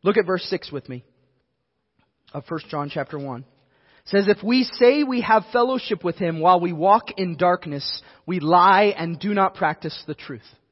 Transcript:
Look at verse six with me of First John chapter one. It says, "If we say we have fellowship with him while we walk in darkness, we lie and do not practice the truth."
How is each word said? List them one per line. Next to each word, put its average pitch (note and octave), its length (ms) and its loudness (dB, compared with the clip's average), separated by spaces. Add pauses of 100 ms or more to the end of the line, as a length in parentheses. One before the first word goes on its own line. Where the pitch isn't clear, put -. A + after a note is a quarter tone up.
Look F#3+ 140 0
at G3 100 0
verse F3+ 180 -4
six - 280 -8
with C#3 160 -12
me B2 160 -14 (1300)
of C#3+ 140 -10
First D#3+ 220 -10
John C#3+ 220 -6
chapter C#3+ 300 -8
one. C3 240 -12 (600)
It - 40 -20
says, G3 180 2
"If G3+ 160 2
we A#3+ 220 2
say C4+ 400 4
we B3+ 160 -4
have A3 320 2
fellowship B3 500 -2
with F3 140 -4
him E3 240 -4
while F3+ 180 6
we F3 140 -2
walk F#3+ 460 0
in F3+ 180 -4
darkness, E3 680 -2 (240)
we F3+ 140 -4
lie F#3 560 4
and E3 240 -8
do G#3 120 -4
not G3 220 0
practice - 540 -6
the D3 80 -8
truth." - 400 -18 (160)